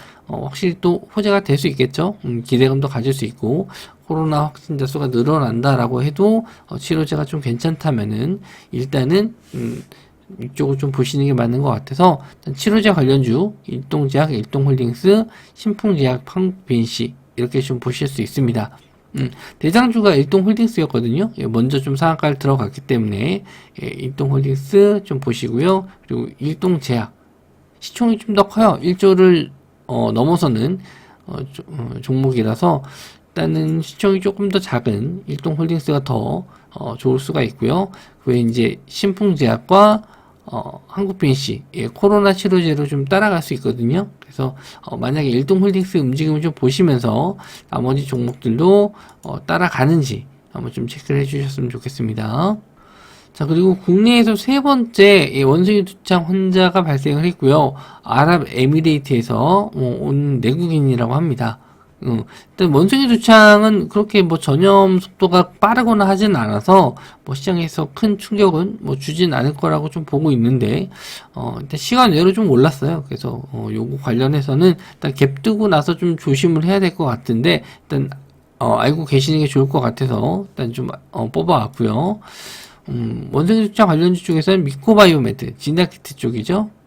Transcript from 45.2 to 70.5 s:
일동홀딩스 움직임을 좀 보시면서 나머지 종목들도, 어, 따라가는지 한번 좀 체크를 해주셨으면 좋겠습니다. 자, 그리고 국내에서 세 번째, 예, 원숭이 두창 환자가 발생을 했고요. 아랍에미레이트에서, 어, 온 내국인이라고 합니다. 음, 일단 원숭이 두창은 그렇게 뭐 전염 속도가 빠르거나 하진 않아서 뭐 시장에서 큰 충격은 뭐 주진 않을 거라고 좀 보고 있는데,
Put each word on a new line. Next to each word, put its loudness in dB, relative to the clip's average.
일동홀딩스 0
움직임을 0
좀 -2
보시면서 0
나머지 -2
종목들도, 0
어, -12
따라가는지 0
한번 -10
좀 -8
체크를 -4
해주셨으면 -4
좋겠습니다. -4
자, -6
그리고 2
국내에서 4
세 0
번째, 4
예, 0
원숭이 4
두창 -4
환자가 2
발생을 0
했고요. 2
아랍에미레이트에서, 2
어, -2
온 0
내국인이라고 0
합니다. -4
음, -4
일단 0
원숭이 4
두창은 6
그렇게 2
뭐 2
전염 4
속도가 0
빠르거나 2
하진 2
않아서 2
뭐 -8
시장에서 -4
큰 0
충격은 0
뭐 -6
주진 -2
않을 0
거라고 -2
좀 -10
보고 0
있는데, 0